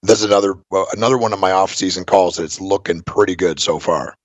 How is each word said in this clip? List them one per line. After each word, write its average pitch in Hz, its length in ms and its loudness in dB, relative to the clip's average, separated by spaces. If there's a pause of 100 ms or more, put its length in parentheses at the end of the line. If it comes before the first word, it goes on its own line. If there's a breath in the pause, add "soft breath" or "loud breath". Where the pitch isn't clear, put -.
this - 160 4
is 107 60 0
another, 101 320 2 (140)
uh, 95 220 0
another 113 240 0
one 113 160 -2
of 98 60 -4
my 95 140 2
off-season 92 520 0
calls 92 320 2
that 87 60 -6
it's 78 180 -8
looking 95 420 -4
pretty 92 340 0
good 85 240 -2
so 80 180 -2
far. 71 460 -4